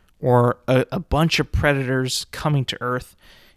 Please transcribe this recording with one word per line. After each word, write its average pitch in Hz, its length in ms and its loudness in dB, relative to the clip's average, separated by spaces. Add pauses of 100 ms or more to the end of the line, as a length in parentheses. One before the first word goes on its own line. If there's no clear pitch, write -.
(200)
Or 123 380 4 (100)
a, 127 240 4
a 190 80 -4
bunch 160 400 0
of - 100 -4
predators 131 800 -2
coming 143 360 -2
to - 140 -8
Earth 127 360 -6 (400)